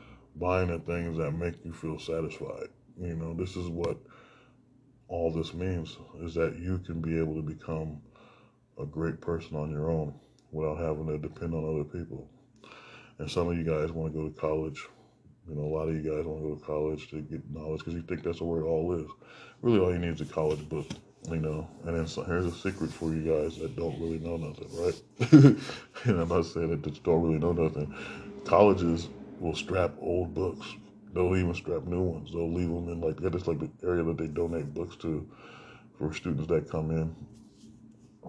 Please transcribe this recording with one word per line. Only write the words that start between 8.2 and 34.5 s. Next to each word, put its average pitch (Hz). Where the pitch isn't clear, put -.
a 73
great 78
person 82
on 78
your 78
own 78
without 78
having 80
to 76
depend 76
on 78
other 76
people. 76
And 71
some 87
of 85
you 82
guys 80
wanna 80
go 78
to 78
college. 78
You 76
know, 73
a 76
lot 78
of 80
you 78
guys 76
wanna 78
go 76
to 73
college 76
to 78
get 73
knowledge 78
'cause 82
you 85
think 82
that's 85
where 82
it 78
all 82
is. 78
Really, 117
all 90
you 87
need 85
is 78
a 76
college 76
book, 78
you 80
know. 78
And 85
then 80
so, -
here's 90
a 85
secret 82
for 82
you 80
guys 80
that 80
don't 82
really 82
know 82
nothing, 73
right? -
<laughs> -
And 101
I'm 82
not 87
saying 82
that 76
you 76
don't 82
really 80
know 85
nothing. 78
Colleges 90
will 82
strap 87
old 87
books. 90
They'll 90
even 90
strap 87
new 90
ones. 80
They'll 85
leave 87
'em 85
in, 85
like, 80
that 90
is, 87
like, 80
the 76
area 87
that 82
they 80
donate 78